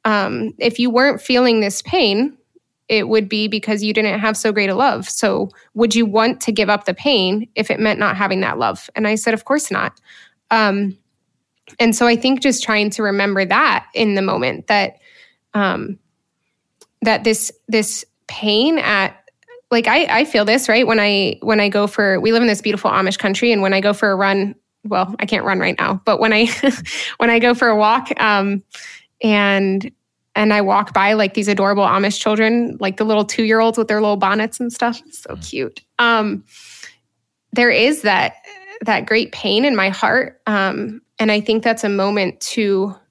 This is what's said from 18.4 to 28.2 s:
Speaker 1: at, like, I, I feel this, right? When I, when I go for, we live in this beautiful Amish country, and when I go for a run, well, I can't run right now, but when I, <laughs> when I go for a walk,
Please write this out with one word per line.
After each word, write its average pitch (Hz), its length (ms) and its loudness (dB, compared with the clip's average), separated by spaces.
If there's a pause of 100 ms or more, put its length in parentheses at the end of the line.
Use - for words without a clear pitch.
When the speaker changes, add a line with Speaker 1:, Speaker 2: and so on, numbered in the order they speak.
Speaker 1:
at, 202 360 0 (560)
like, 233 160 2
I, 262 320 2
I 294 60 2
feel 214 200 0
this, 240 240 2
right? 233 160 4
When 220 140 2
I, 202 420 0
when 214 180 2
I 202 100 2
go 202 180 0
for, 196 320 0
we 220 120 2
live 233 120 2
in 240 40 4
this 208 140 0
beautiful 208 300 -2
Amish 190 260 0
country, 214 340 0
and 208 100 2
when 190 120 2
I 190 80 2
go 208 120 2
for 208 180 0
a 196 40 0
run, 196 380 0 (300)
well, 196 360 -2
I 214 60 -4
can't - 200 -2
run 196 140 0
right 180 200 -2
now, 196 260 -2
but 214 140 2
when 220 140 2
I, 220 140 4
<laughs> - 720 -4
when 233 120 2
I 233 100 4
go 240 160 4
for 240 140 2
a 220 80 4
walk, 226 320 2 (120)